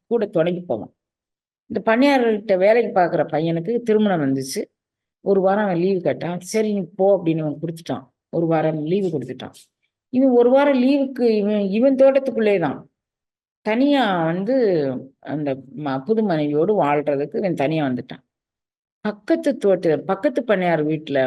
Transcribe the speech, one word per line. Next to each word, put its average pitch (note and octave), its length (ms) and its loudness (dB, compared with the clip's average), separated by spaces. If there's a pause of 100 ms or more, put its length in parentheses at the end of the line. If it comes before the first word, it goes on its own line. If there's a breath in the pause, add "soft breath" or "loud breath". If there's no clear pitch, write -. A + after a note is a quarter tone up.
கூட A3 200 -2
துணைக்கு F3 380 -2
போவான். - 280 -8 (800)
இந்த G#3+ 140 -4
பண்ணையார்கிட்ட A3+ 720 2
வேலைக்கு G#3 360 2
பார்க்குற E3+ 320 2
பையனுக்கு E3 480 -2 (100)
திருமணம் G#3+ 400 2
வந்துச்சு. C3+ 400 -4 (640)
ஒரு G3 160 2
வாரம் G3 240 2
அவன் F#3 120 -2
லீவு F#3 240 0
கேட்டான். D#3+ 400 -4
"சரி, G#3+ 320 -2
நீ G3 100 -4 (140)
போ" F#3+ 120 2
அப்படின்னு E3 320 2
அவன் D3+ 200 -6
கொடுத்துட்டான். E3 440 -8 (240)
ஒரு E3 180 -2
வாரம் D#3 380 0
லீவு F#3 240 -2
கொடுத்துட்டான். B2+ 480 -8 (560)
இவன் C4 180 2
ஒரு A#3+ 200 6
வாரம் C#4 320 4
லீவுக்கு, C4+ 480 0
இவன், G#3 380 0
இவன் B3 280 2
தோட்டத்துக்குள்ளே C4 640 4
தான் - 280 -6 (720)
தனியா A3+ 640 0
வந்து F#3+ 300 -2 (640)
அந்த C#3+ 400 -6 (180)
ம-, C3+ 260 -6
புது A3 200 0
மனைவியோடு D#3+ 600 0
வாழ்றதுக்கு D3 540 -2
இவன் G3 180 -2
தனியா D3 320 -2
வந்துட்டான். A#2+ 360 -8 (760)
பக்கத்து D4 560 -2
தோட்ட-, F3 400 2
பக்கத்து F#3+ 460 -2
பண்ணையார் F3 440 0
வீட்டுல D#3 400 -4